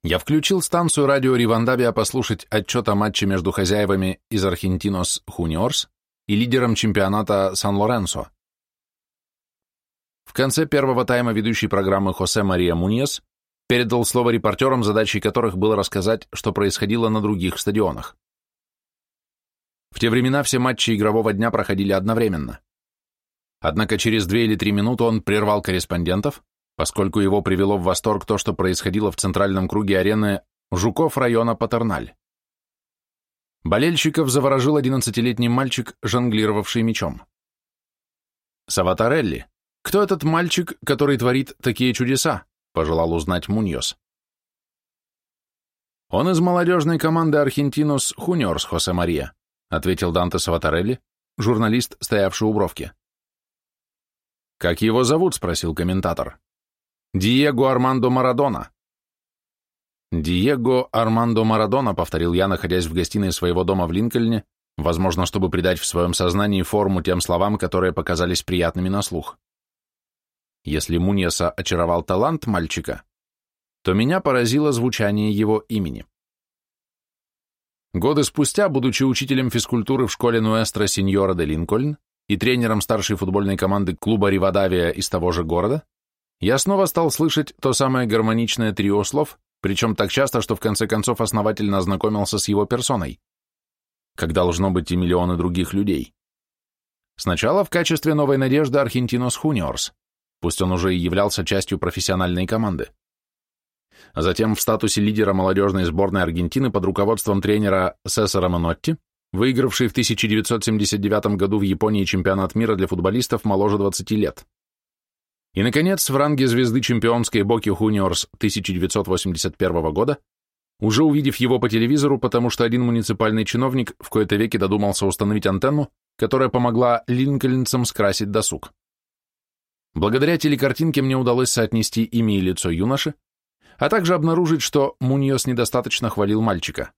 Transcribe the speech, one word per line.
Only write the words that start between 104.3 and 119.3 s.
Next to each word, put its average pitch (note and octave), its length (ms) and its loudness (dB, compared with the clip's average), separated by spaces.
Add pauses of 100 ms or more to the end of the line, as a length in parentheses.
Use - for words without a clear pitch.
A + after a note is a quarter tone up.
в - 40 -8
статусе A2 400 0
лидера G#2 320 2
молодёжной F#2+ 520 2
сборной F#2 380 0
Аргентины F2 500 -2
под F#2 120 0
руководством G2+ 560 0
тренера G2 640 2
Сесара G2 440 0
Манотти, E2+ 480 0 (360)
выигравшей B2 540 2
в G#2+ 60 -2
тысяча A#2 340 0
девятьсот G#2+ 380 0
семьдесят G#2 360 0
девятом G#2 360 0
году G2 220 0
в G2 40 2
Японии G2+ 420 0
чемпионат F#2+ 520 0
мира A2 180 2
для F#2 140 0
футболистов G2 560 0
моложе G2+ 340 2
двадцати G2 380 -2
лет. G2 280 -2 (1120)
И, F#2+ 80 0
наконец, D#3 460 2
в C3 80 0
ранге C#3 300 2
звезды A#2+ 340 2
чемпионской A#2 640 0
Боки G#2 260 0
Хуниорс G2 600 0 (100)
тысяча G2 340 -2
девятьсот F#2 340 -2
восемьдесят F2+ 520 -2